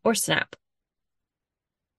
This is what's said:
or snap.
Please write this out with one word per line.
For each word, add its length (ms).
or 100
snap. 420